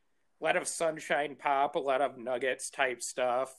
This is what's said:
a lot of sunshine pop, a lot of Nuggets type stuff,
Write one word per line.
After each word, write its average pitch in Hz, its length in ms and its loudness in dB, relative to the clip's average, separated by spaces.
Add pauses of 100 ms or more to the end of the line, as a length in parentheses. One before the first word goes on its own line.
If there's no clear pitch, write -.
(400)
a 156 40 -4
lot 160 120 4
of 151 120 -2
sunshine 156 680 0
pop, 143 400 2
a - 20 0
lot 135 240 2
of 131 160 -2
Nuggets 127 500 -2
type 127 340 0
stuff, 127 560 0